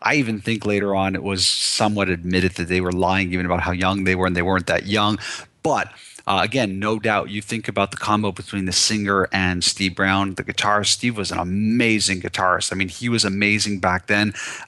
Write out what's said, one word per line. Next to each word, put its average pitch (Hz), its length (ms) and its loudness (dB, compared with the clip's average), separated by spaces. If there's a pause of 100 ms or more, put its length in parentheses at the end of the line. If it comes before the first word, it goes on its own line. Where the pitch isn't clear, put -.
I 127 140 2
even 110 240 0
think 107 260 -4
later 101 300 2
on 95 180 2
it 85 80 -6
was 98 240 0
somewhat 104 600 0
admitted 90 480 2
that 87 120 -4
they 92 120 2
were 90 120 0
lying 92 400 0
even 90 140 -2
about 90 140 0
how 90 120 -2
young 92 320 0
they 92 120 4
were, 92 100 0
and 90 100 0
they 87 60 2
weren't 92 240 0
that 87 200 0
young. 104 320 0 (440)
But, 131 300 0 (340)
uh, 98 160 2
again, 107 360 0
no 107 220 0
doubt 104 300 0
you 104 120 -8
think 110 260 -8
about 98 220 -2
the - 60 -12
combo 104 360 0
between 95 320 -6
the 90 80 -2
singer 101 600 2
and 90 320 0
Steve 95 320 0
Brown, 98 380 2
the 98 100 -4
guitarist. 104 420 0
Steve 120 300 0
was 98 160 -4
an 87 60 -2
amazing 101 840 2
guitarist. 90 520 0
I 92 40 -2
mean, 95 120 0
he 120 200 -6
was 117 160 2
amazing 104 560 0
back 92 260 0
then. 104 260 2 (360)